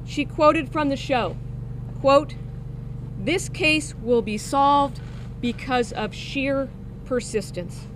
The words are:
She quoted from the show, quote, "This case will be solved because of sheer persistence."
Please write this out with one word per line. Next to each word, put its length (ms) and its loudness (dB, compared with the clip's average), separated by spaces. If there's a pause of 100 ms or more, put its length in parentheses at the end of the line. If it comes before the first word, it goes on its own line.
She 200 -2
quoted 440 4
from 200 0
the 80 2
show, 400 0 (640)
quote, 340 6 (880)
"This 260 0
case 540 2
will 180 4
be 160 -2
solved 640 4 (420)
because 520 0
of 200 -4
sheer 560 -2 (360)
persistence." 920 -4